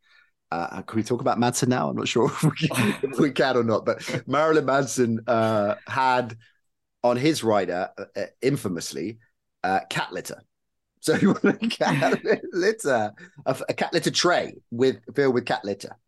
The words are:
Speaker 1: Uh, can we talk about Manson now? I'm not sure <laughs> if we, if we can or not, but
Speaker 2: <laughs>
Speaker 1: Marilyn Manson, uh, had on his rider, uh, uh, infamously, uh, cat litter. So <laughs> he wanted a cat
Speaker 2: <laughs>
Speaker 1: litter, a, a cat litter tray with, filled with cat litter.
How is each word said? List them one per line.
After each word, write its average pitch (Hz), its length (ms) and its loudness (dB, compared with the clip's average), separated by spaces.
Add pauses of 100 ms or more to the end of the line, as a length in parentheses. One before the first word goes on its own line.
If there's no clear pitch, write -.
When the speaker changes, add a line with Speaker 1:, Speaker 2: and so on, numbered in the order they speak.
(500)
Speaker 1:
Uh, 85 320 -6
can - 140 -8
we 110 60 0
talk 120 180 -2
about 123 180 0
Manson 120 300 0
now? 123 220 0
I'm 64 60 -4
not 123 120 -4
sure 123 180 2
<laughs> 156 40 2
if - 120 -6
we, 156 280 0 (400)
if 123 80 -10
we 151 140 4
can 131 240 2
or 117 80 2
not, 110 200 0
but - 380 -4
Speaker 2:
<laughs> - 40 -16
Speaker 1:
Marilyn 151 380 2
Manson, 127 640 0
uh, 110 480 2 (120)
had 127 500 0 (640)
on 120 160 4
his 131 260 2
rider, 92 540 0
uh, 98 60 -10 (120)
uh, 98 100 -6 (140)
infamously, 110 800 -4 (440)
uh, 95 180 0 (100)
cat - 220 -4
litter. - 300 -12 (580)
So - 140 0
<laughs> - 40 0
he - 80 4
wanted - 360 2
a 226 60 0
cat 156 520 0 (180)
Speaker 2:
<laughs> - 140 -12
Speaker 1:
litter, 143 600 0 (320)
a, 127 120 0 (120)
a 127 60 0
cat - 180 -2
litter 165 180 2
tray 127 440 2 (160)
with, 120 260 2 (180)
filled 139 200 4
with 120 100 0
cat - 200 -2
litter. - 440 -8